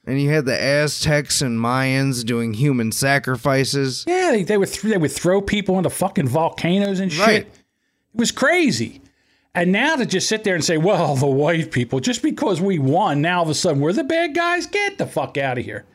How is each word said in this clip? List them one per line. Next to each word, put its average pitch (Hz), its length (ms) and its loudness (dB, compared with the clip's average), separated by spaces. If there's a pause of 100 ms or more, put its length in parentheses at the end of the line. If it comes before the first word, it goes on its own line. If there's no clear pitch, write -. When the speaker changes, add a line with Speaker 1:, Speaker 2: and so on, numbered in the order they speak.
Speaker 1:
And 135 140 0
you 143 100 2
had 151 160 2
the 120 140 -2
Aztecs 147 840 0
and 120 180 -2
Mayans 131 640 0
doing 117 300 -2
human 120 360 0
sacrifices. 135 1160 0
Speaker 2:
Yeah, 359 220 2
they, 220 120 2
they 208 140 0
would 190 160 2
th-, - 200 -4
they 208 60 2
would 143 140 0
throw 190 300 0
people 196 340 -2
into 165 140 0
fucking 180 380 -2
volcanoes 170 720 0
and 190 140 -2
shit. 151 140 -4
Speaker 1:
Right. 208 200 2
Speaker 2:
It - 40 -20 (640)
was 226 180 0
crazy. 254 680 0 (520)
And 175 160 2
now 269 260 2
to 233 100 0
just 170 240 -2
sit 214 140 -2
there 190 100 2
and 156 100 0
say, 165 140 2
"Well, 170 360 2
the 131 120 2
white 147 440 2
people, 127 300 -2
just 240 220 -2
because 285 400 0
we 190 160 0
won, 147 420 2
now 175 180 0
all 175 60 2
of 156 60 -2
a 147 40 -2
sudden 143 280 0
we're 160 100 2
the 285 100 0
bad 320 320 -2
guys? 349 320 0
Get 403 300 -4
the - 100 -4
fuck 139 300 -4
out 135 220 -2
of 120 80 -4
here." 107 180 -12 (100)